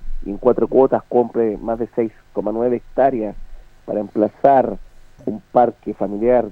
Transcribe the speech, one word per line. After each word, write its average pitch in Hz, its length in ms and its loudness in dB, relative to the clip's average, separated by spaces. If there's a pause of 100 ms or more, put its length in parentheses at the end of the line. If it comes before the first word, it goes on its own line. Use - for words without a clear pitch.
(260)
y - 40 -6
en 101 80 -6
cuatro 113 320 2
cuotas 123 400 4
compre 117 480 0
más 113 200 -6
de 117 160 -6
seis 113 200 -2 (180)
coma 104 220 -4
nueve 120 240 0
hectáreas 123 580 0 (500)
para 104 140 -2
emplazar 107 800 0 (480)
un 107 160 -6 (100)
parque 117 420 0
familiar, 107 580 0